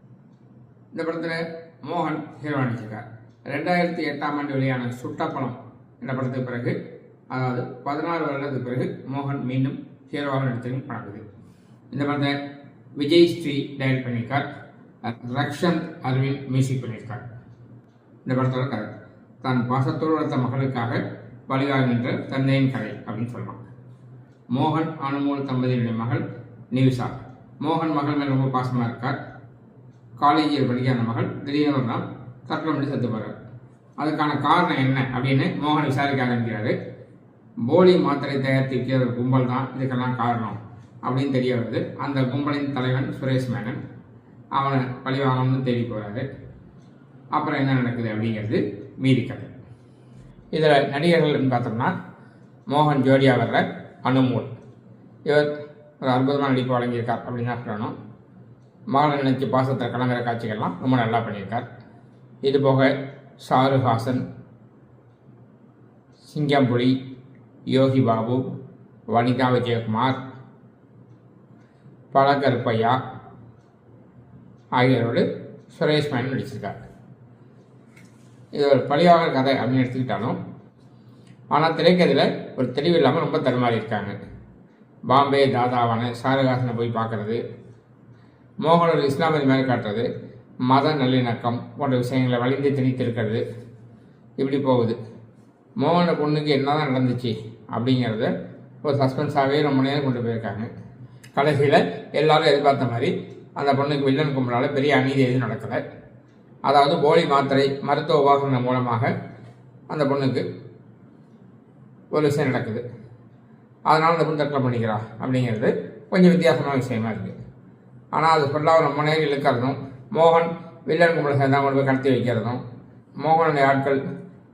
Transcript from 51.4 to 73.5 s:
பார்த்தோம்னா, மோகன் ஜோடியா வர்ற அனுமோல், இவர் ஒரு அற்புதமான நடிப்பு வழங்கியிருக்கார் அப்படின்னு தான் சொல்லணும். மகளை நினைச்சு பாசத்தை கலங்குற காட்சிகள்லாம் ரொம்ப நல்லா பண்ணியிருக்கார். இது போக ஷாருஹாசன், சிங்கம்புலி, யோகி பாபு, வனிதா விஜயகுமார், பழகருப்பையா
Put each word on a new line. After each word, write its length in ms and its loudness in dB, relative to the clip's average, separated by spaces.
பார்த்தோம்னா, 360 -2
மோகன் 340 4
ஜோடியா 340 6
வர்ற 220 2
அனுமோல், 380 2
இவர் 220 4
ஒரு 100 0
அற்புதமான 400 2
நடிப்பு 220 0
வழங்கியிருக்கார் 500 -2
அப்படின்னு 260 -4
தான் 120 -6
சொல்லணும். 340 -6
மகளை 300 4
நினைச்சு 320 0
பாசத்தை 400 0
கலங்குற 320 0
காட்சிகள்லாம் 560 -4
ரொம்ப 180 2
நல்லா 240 2
பண்ணியிருக்கார். 420 -6
இது 180 4
போக 200 6
ஷாருஹாசன், 760 2
சிங்கம்புலி, 600 2
யோகி 320 4
பாபு, 320 0
வனிதா 400 2
விஜயகுமார், 600 0
பழகருப்பையா 800 2